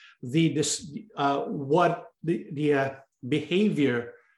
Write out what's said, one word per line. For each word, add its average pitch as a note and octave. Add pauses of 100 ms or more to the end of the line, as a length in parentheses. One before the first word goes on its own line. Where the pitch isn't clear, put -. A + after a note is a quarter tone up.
(220)
the, C#3+
this, - (240)
uh, C#3+
what D#3+ (160)
the, E3
the, D3
uh, C3+ (380)
behavior D3 (240)